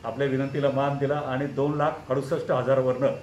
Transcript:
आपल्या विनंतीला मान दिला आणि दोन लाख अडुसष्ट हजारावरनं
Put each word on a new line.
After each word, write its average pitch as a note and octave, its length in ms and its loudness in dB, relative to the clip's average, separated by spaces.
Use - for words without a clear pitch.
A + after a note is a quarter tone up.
आपल्या B2+ 220 -2
विनंतीला C3+ 440 0
मान C#3 280 0
दिला C#3 160 0
आणि C3+ 320 -2
दोन C#3+ 300 0
लाख D3 140 2
अडुसष्ट C#3 420 0
हजारावरनं B2+ 560 2